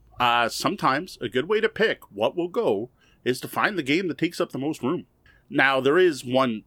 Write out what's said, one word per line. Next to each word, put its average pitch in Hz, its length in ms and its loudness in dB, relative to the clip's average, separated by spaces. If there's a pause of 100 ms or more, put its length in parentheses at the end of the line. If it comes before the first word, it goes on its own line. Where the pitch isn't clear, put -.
(200)
Uh, 120 280 4
sometimes 156 720 -2
a 123 80 -4
good 127 200 -2
way 214 120 2
to 214 80 2
pick 202 440 -2
what 107 240 0
will 175 120 -2
go 147 420 -2 (340)
is 127 160 0
to - 80 -12
find 165 280 0
the 165 60 -2
game 156 240 0
that 143 120 -6
takes 170 220 -2
up 170 120 -4
the 127 60 -8
most 143 220 -6
room. 151 260 -2 (480)
Now, 135 260 4
there 139 180 4
is 165 260 2
one 123 420 0